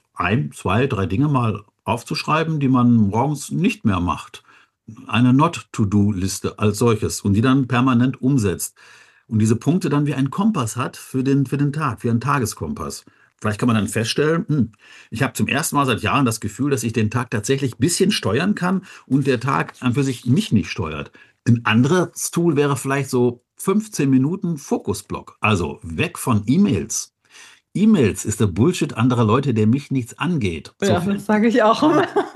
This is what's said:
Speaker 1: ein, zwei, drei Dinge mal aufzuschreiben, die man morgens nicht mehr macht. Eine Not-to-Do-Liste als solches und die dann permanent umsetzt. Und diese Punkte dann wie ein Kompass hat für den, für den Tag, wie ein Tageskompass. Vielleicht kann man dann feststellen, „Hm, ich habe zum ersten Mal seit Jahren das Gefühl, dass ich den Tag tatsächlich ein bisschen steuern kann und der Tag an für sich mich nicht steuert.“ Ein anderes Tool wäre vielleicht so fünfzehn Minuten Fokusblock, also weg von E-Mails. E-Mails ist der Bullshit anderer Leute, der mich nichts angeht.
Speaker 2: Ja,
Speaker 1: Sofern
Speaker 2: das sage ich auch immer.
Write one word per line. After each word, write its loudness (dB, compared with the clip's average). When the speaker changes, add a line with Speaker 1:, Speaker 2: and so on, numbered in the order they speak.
Speaker 1:
ein, -2
zwei, 0
drei -2
Dinge -2
mal -2
aufzuschreiben, -4
die 0
man 4
morgens 0
nicht -2
mehr 0
macht. -6
Eine 4
Not-to-Do-Liste 0
als 0
solches 0
und 2
die 2
dann 2
permanent 2
umsetzt. 0
Und 0
diese 4
Punkte 0
dann 0
wie -2
ein -2
Kompass -2
hat -6
für -6
den, 2
für -4
den 0
Tag, -4
wie 0
ein 2
Tageskompass. -4
Vielleicht -4
kann 0
man 2
dann 0
feststellen, 0
„Hm, 0
ich -2
habe -2
zum -2
ersten -2
Mal 2
seit -2
Jahren 0
das -2
Gefühl, -4
dass -2
ich -4
den 0
Tag -4
tatsächlich -2
ein -20
bisschen 2
steuern -2
kann -2
und 0
der 0
Tag -2
an 0
für 0
sich -4
mich 2
nicht 2
steuert.“ -8
Ein 4
anderes 2
Tool 0
wäre 2
vielleicht -4
so 0
fünfzehn 0
Minuten 0
Fokusblock, -8
also 0
weg -6
von 0
E-Mails. 0
E-Mails 2
ist -2
der 2
Bullshit 0
anderer 2
Leute, 2
der 2
mich 0
nichts -6
angeht. -4
Speaker 2:
Ja, 2
Speaker 1:
Sofern -2
Speaker 2:
das -10
sage 2
ich 2
auch 4
immer. 4